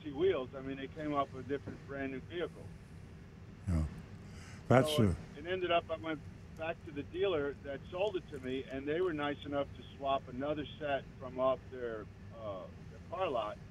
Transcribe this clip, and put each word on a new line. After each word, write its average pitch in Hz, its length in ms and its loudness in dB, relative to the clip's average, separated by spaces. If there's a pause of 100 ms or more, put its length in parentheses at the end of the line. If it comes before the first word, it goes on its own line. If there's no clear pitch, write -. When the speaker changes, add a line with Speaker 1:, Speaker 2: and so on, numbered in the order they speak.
Speaker 1:
C 156 80 -6
wheels. 147 460 6
I 131 40 -6
mean, 135 160 -4
they 135 100 -6 (120)
came 151 140 0
off 139 140 4 (100)
a 127 60 -6
different 139 340 -2 (100)
brand 139 260 -2
new 127 80 -4 (100)
vehicle." 170 340 -4 (1040)
Speaker 2:
Yeah. 80 140 6 (840)
That's, 127 280 10
Speaker 1:
So 117 60 10
Speaker 2:
uh, 101 40 10 (300)
Speaker 1:
it 151 100 -8
ended 180 240 2
up, 170 200 6
I 160 120 0
went 160 160 0 (380)
back 160 180 -2 (120)
to 156 40 -8
the 143 120 -4
dealer 160 600 2
that 139 160 -6 (120)
sold 190 240 2
it 160 160 0
to 147 140 -6
me, 131 260 -2
and 135 160 -4
they 160 140 2
were 180 120 4
nice 147 320 0
enough 143 220 2 (100)
to 131 60 -12 (140)
swap 139 260 2 (100)
another 147 320 0 (140)
set 139 240 2 (180)
from 127 180 -6
off 131 200 6 (120)
their, 117 340 -4 (380)
uh, 95 200 -4 (280)
their - 80 -14 (180)
car 185 120 2
lot. 107 280 0 (140)